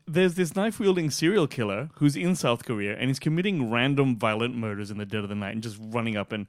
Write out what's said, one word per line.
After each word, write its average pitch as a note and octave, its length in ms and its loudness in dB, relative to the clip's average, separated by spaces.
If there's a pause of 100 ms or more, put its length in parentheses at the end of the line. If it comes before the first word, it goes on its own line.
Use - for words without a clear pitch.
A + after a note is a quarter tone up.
there's F3+ 280 2
this E3+ 200 0
knife-wielding F#3+ 580 0
serial E3+ 360 2
killer A2+ 460 -4
who's C#3+ 240 4
in F3 180 2
South A#2+ 300 0
Korea, G#2 320 -2
and B2+ 120 0
he's C3+ 100 0
committing D#3+ 520 0
random C3 460 4
violent A2+ 400 0
murders G#2 340 -4
in G2+ 60 -8
the G#2 80 -6
dead G#2 180 -4
of G2 60 -6
the G#2 60 -6
night G2+ 180 -4
and A2 100 -6
just A2 180 -10
running A2 360 -2
up G2+ 160 -4
and, G#2 160 -4